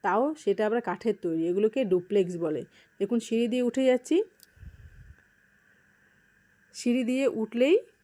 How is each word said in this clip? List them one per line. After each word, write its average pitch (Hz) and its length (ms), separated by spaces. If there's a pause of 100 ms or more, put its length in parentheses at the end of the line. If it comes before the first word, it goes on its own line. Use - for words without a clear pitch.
তাও 208 220 (120)
সেটা 202 300
আবার 226 160
কাঠের 202 400
তৈরি, 160 260
এগুলোকে 214 380
ডুপ্লেক্স 185 520
বলে। 156 240 (380)
দেখুন 226 200
সিঁড়ি 233 280
দিয়ে 247 160
উঠে 247 220
যাচ্ছি, 262 380 (2500)
সিঁড়ি 240 300
দিয়ে 254 240
উঠলেই 240 480 (280)